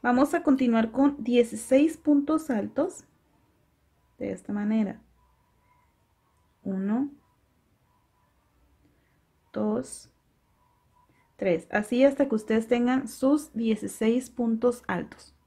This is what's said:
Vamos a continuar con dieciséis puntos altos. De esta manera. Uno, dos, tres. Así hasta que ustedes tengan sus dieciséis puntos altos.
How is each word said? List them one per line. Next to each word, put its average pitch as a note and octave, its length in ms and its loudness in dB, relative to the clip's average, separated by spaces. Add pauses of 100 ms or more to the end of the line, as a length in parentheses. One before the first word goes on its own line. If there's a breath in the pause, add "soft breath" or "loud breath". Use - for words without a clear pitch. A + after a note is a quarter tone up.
Vamos B3 320 2
a E4+ 100 -2
continuar A#3 480 2
con C#4 320 0
dieciséis B3 720 2
puntos D4+ 520 0
altos. B3 540 -4 (1120)
De G3+ 140 -8
esta F#3 200 -10
manera. G#3 480 -2 (1600)
Uno, G3+ 480 -4 (2500)
dos, G#3+ 580 -6 (1200)
tres. F3+ 360 -2
Así A#3+ 320 2
hasta C#4 240 4
que C4 60 -2
ustedes A3 340 -2
tengan B3 400 0
sus D4 460 -2
dieciséis A3+ 760 -2
puntos A#3+ 560 -2
altos. - 480 -8 (120)